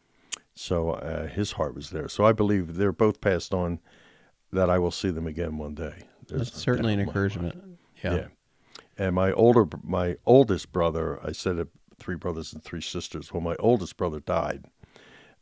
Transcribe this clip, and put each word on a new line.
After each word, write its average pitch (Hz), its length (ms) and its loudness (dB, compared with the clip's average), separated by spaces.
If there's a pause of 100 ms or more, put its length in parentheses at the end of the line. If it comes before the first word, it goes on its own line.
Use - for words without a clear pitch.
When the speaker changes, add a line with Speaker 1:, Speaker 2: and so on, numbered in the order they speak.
(560)
Speaker 1:
so, 82 360 -2
uh, 80 360 -6
his 101 240 -4
heart 71 240 -2
was 71 160 -12
there. - 160 -6
So - 180 2
I 113 60 8
believe 101 460 2
they're 98 140 2
both 107 300 2
passed 92 320 0
on, 87 260 -2 (720)
that 92 180 4
I 90 100 4
will 87 120 2
see 95 200 -2
them 80 160 -4
again 78 300 -4
one 76 180 -8
day. 76 280 -10 (240)
There's - 240 -4
Speaker 2:
That's - 100 -14
certainly 120 320 0
an 101 60 0
Speaker 1:
no 98 60 0
doubt - 100 -6
in - 0 -
my 98 260 0
mind. 85 140 -6
Speaker 2:
encouragement. 190 240 -20 (240)
Yeah. 90 120 -2
Speaker 1:
Yeah. 71 120 -4 (680)
And 92 180 0
my 95 160 2
older, 113 360 6 (160)
my 90 420 -2
oldest 117 460 6
brother, 80 520 0
I 80 80 -6
said, 87 280 -4
uh, 85 60 -2 (340)
three 90 160 -6
brothers 80 380 -8
and 78 100 -16
three 82 180 -10
sisters. - 520 -10
Well, 87 80 -4
my 85 140 -2
oldest 107 420 0
brother 80 220 -4
died, 80 460 -4 (760)